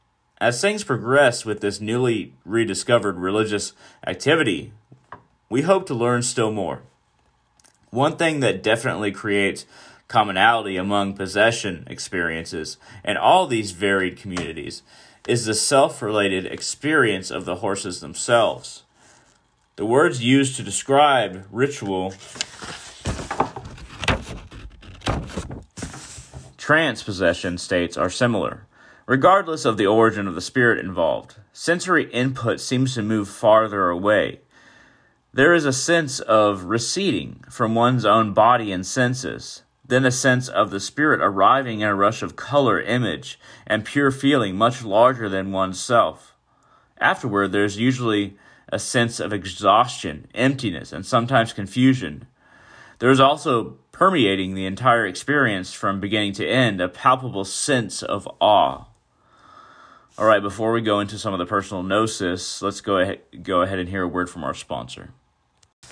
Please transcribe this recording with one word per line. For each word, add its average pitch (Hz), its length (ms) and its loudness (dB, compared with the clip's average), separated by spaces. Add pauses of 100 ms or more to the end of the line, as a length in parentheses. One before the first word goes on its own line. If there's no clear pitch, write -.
(400)
As 120 200 0
things 208 240 0
progress 127 600 2
with 104 160 -4
this 101 200 -2
newly 113 540 -2 (100)
rediscovered 101 720 0
religious 101 560 -2 (340)
activity, 95 640 0 (760)
we 123 140 -2
hope 185 240 2
to 143 80 -6
learn 120 280 0
still 113 300 -2
more. 87 300 -6 (1080)
One 143 260 0
thing 160 240 0
that 104 220 0
definitely 107 480 0
creates 101 560 -2 (400)
commonality 104 720 2
among 98 380 -2
possession 98 720 0
experiences 82 880 -8 (280)
in 101 120 -4
all 160 300 4
these 110 260 -4
varied 92 440 0
communities 80 680 -10 (440)
is 117 200 0
the 110 80 0
self-related 107 880 2
experience 120 840 -2
of 80 160 -8
the 85 100 -4
horses 98 440 -6
themselves. 92 840 -2 (920)
The 98 100 -4
words 131 360 2
used 131 340 2
to 120 60 -8
describe 110 880 2
ritual 98 640 -2 (4000)
trance 151 440 0
possession 90 540 -2
states 87 400 -2
are 87 140 0
similar. 104 560 -2 (400)
Regardless 160 580 4
of 127 120 2
the 104 100 2
origin 107 420 4
of 87 60 -8
the 87 60 -8
spirit 117 420 2
involved, 82 540 -2 (160)
sensory 175 580 0
input 120 500 -2
seems 131 340 0
to 120 80 -4
move 107 260 -2
farther 107 600 4
away. 90 520 2 (920)
There 139 200 6
is 165 120 4
a 135 100 0
sense 165 460 0
of 104 440 2
receding 117 840 -4
from 113 240 -2
one's 120 320 2
own 107 260 4
body 110 400 4
and 92 140 -4
senses, 127 760 -4 (240)
then 127 200 4
a 127 40 4
sense 127 380 2
of 101 220 0
the 98 100 -4
spirit 143 400 0
arriving 107 600 2
in 107 80 0
a 104 60 2
rush 101 280 2
of 87 140 -8
color, 120 440 2
image, 107 580 -4 (280)
and 107 180 0
pure 139 260 0
feeling 131 460 2
much 120 260 2
larger 117 460 4
than 95 240 -4
oneself. 95 800 -2 (640)
Afterward, 101 540 0
there's 101 240 0
usually 113 640 -2 (320)
a 107 80 -2
sense 120 420 -2
of 98 140 -6
exhaustion, 95 1000 0
emptiness, 120 600 -2
and 87 100 -10
sometimes 120 480 0
confusion. 107 720 0 (760)
There 123 100 4
is 135 100 6
also 135 560 2 (160)
permeating 98 640 2
the 95 100 -6
entire 113 400 2
experience 101 720 -2
from 101 260 -2
beginning 104 340 -2
to 101 140 -4
end 110 320 0
a 90 80 -2
palpable 127 560 -2
sense 120 580 -4
of - 240 -6 (140)
awe. 85 460 4 (1300)
All 104 100 0
right, 107 140 6
before 107 320 -4
we 113 80 0
go 104 200 0
into 101 180 -6
some 104 140 -6
of 92 80 -4
the 87 40 -4
personal 98 380 -4
gnosis, 95 800 -2
let's 98 180 -4
go 98 180 0
ahe-, 90 440 -4
go 90 200 0
ahead 95 180 -2
and 90 80 -6
hear 95 160 -4
a 87 40 -2
word 87 220 -4
from 82 140 -12
our 69 100 -4
sponsor. 62 560 -12 (800)